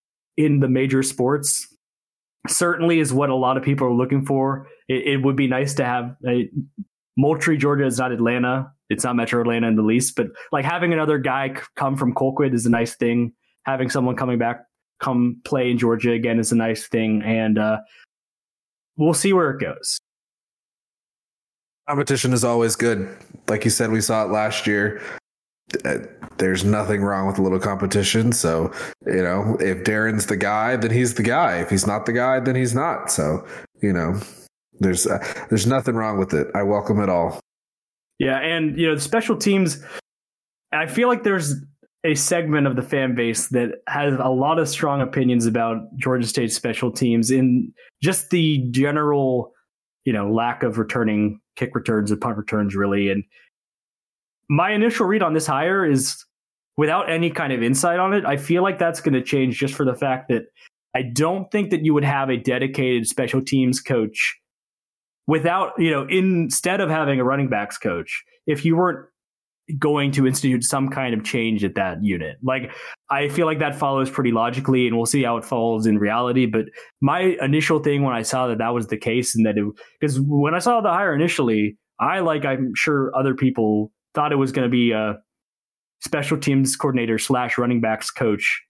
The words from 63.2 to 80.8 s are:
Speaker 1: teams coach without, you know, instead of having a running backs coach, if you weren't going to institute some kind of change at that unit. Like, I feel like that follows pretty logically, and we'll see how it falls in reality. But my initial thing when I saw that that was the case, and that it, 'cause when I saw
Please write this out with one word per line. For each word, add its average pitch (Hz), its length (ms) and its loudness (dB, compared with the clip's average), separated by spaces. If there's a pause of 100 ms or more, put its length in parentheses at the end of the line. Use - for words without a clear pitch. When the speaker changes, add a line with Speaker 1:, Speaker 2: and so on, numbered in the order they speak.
Speaker 1:
teams 131 380 0
coach 110 580 -2 (880)
without, 165 500 0
you 165 140 2
know, 143 180 0
instead 185 720 0
of 180 80 0
having 147 300 0
a 127 60 2
running 135 260 0
backs 104 260 -4
coach, - 460 -6 (240)
if 143 180 0
you 165 120 4
weren't 180 280 0 (760)
going 147 340 2
to 135 140 2
institute 131 380 0
some 135 240 -2
kind 135 240 -4
of 107 100 -2
change 113 400 -2
at 98 120 -2
that 92 280 -4
unit. 85 400 -4
Like, 131 300 -4 (380)
I 143 180 0
feel 156 160 0
like 156 140 0
that 147 180 -2
follows 135 320 0
pretty 127 240 0
logically, 123 540 2
and 117 100 0
we'll 117 80 0
see 135 180 0
how 117 140 0
it 113 80 -8
falls 113 400 0
in 107 140 4
reality. 120 480 2
But 110 180 0 (380)
my 180 400 2
initial 147 380 2
thing 143 220 0
when 131 120 0
I 113 80 -2
saw 131 240 -2
that 117 100 -2
that 113 160 0
was 117 140 -2
the 110 100 -4
case, 120 400 -2
and 110 80 4
that 107 140 2
it, 104 80 0 (340)
'cause 139 180 0
when 143 360 2
I 180 60 0
saw 233 200 2